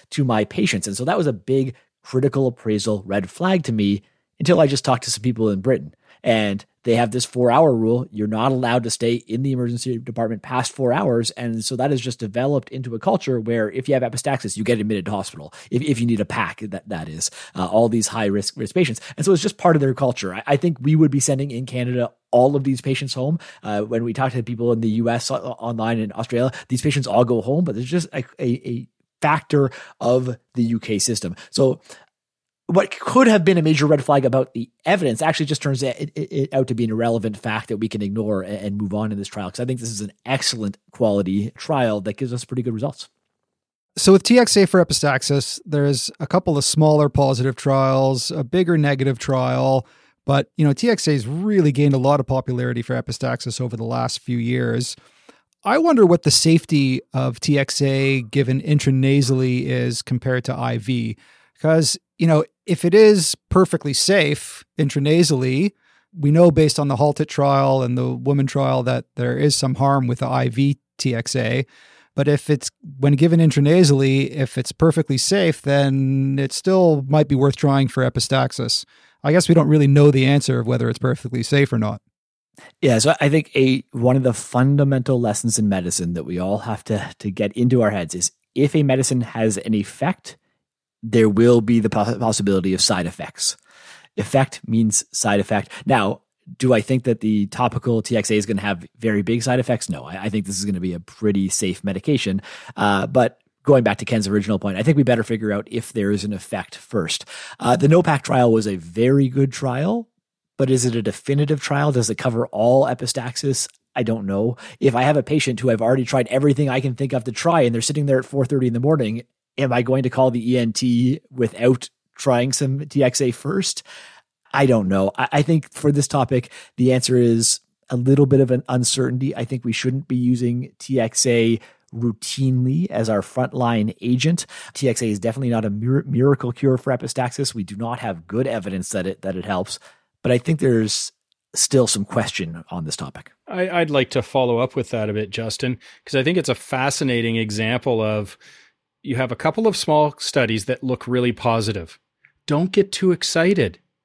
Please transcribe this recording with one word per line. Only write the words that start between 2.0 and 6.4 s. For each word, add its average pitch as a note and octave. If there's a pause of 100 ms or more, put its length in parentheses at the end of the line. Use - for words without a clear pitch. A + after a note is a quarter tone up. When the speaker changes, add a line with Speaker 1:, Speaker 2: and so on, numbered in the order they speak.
Speaker 1:
critical C3+
appraisal G#2+
red F#2+
flag F#3
to B2
me G2+ (380)
until E3
I D3+
just C3+
talked B2+
to -
some G#2
people A2+
in G2
Britain. E2+ (280)
And G#2+ (200)